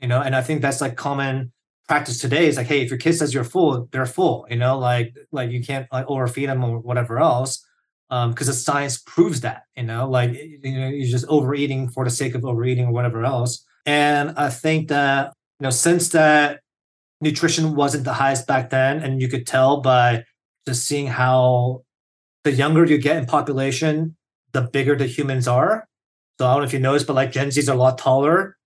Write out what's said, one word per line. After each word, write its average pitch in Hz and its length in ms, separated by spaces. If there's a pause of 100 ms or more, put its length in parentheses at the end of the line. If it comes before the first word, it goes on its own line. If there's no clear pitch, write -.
you 120 80
know? 123 140
And 131 120
I 131 80
think 151 200
that's, 135 180
like, 127 160
common 135 560 (340)
practice 143 340
today 147 280
is 135 80
like, 123 100
hey, 143 160
if 123 80
your 127 80
kid 165 160
says 147 180
you're 127 120
full, 135 480
they're 131 140
full, 139 440
you 120 60
know? 127 220
Like, 123 360 (180)
like, 123 180
you 123 120
can't, 131 300
like, 127 160
overfeed 135 400
them 127 160
or 117 160
whatever 117 400
else, 131 440 (460)
um, 120 240
'cause 117 140
the 139 60
science 143 440
proves 165 440
that, 107 200 (140)
you 123 80
know? 117 260
Like, 120 220
y-, 147 300
you 131 180
know, 131 80
you're 139 200
just 120 200
overeating 135 640
for 131 140
the 120 60
sake 127 240
of 123 100
overeating 123 420
or 120 60
whatever 117 320
else. 123 400 (220)
And 147 500
I 143 140
think 156 380
that, 139 440 (280)
you 139 40
know, 131 60
since 170 400
that 151 500 (600)
nutrition 156 540
wasn't 139 300
the 131 100
highest 135 320
back 131 240
then, 135 320
and 135 200
you 127 60
could 127 180
tell 135 340
by 123 440 (420)
just 127 200
seeing 143 200
how 127 760 (640)
the 143 80
younger 156 320
you 147 140
get 143 180
in 131 100
population, 147 880 (360)
the 131 100
bigger 135 340
the 123 100
humans 131 420
are. 170 380 (520)
So 127 80
I 123 60
don't 143 80
know 143 60
if 127 60
you 135 60
noticed, 135 280
but, 139 100
like, 131 160
Gen 139 160
Zs 135 200
are 139 40
a - 20
lot 127 240
taller 151 680